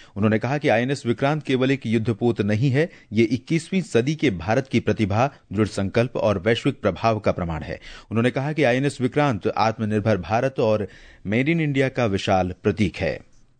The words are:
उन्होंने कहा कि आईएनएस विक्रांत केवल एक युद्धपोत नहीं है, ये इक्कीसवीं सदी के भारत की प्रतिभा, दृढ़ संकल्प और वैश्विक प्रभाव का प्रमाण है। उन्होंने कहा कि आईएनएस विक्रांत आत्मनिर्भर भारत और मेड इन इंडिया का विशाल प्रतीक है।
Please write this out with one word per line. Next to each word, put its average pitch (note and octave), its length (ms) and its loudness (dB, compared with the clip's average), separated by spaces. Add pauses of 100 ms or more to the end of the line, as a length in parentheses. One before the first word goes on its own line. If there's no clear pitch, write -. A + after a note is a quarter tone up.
(160)
उन्होंने G#2+ 220 2
कहा C3 200 -2
कि C#3+ 100 -2
आईएनएस B2 380 0
विक्रांत C#3 360 0
केवल C3 280 0
एक C3 160 -2
युद्धपोत A2+ 540 0
नहीं G#2+ 300 2
है, D3+ 200 0 (220)
ये A2 120 4
इक्कीसवीं D#3+ 580 -2
सदी C3 320 0
के D3+ 160 0
भारत F#2 380 -2
की A#2+ 120 0
प्रतिभा, G#2+ 500 0 (220)
दृढ़ G#2 140 2
संकल्प G2 500 -2
और G2+ 220 0
वैश्विक A2 420 0
प्रभाव G#2+ 380 0
का G2+ 140 0
प्रमाण E2 300 -6
है। - 180 -10 (300)
उन्होंने A#2 200 0
कहा C#3 220 -4
कि D3+ 100 -2
आईएनएस C3 380 0
विक्रांत B2+ 460 0
आत्मनिर्भर G#2+ 680 0
भारत A#2+ 440 -2
और G#2+ 280 2 (380)
मेड A#2+ 220 0
इन E3+ 120 0
इंडिया C3+ 280 2
का B2 180 0
विशाल F#2 560 0
प्रतीक G2 340 0
है। D2 240 -4 (400)